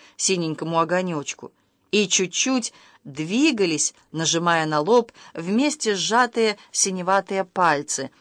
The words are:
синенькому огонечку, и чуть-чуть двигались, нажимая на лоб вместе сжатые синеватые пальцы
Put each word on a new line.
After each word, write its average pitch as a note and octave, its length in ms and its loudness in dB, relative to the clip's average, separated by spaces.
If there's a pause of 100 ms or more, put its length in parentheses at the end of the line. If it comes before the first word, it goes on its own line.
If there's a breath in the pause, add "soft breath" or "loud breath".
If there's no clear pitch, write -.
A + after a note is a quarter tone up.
(160 soft breath)
синенькому E3 640 -2
огонечку, E3 720 -2 (400)
и G3+ 160 2
чуть-чуть A3 680 -2 (320 soft breath)
двигались, F3+ 880 0 (180 soft breath)
нажимая E3 540 0
на D3+ 140 0
лоб A#3 320 2 (200 loud breath)
вместе A3 600 -2
сжатые A3 640 0 (140)
синеватые F#3+ 720 0
пальцы D3+ 680 0 (100 soft breath)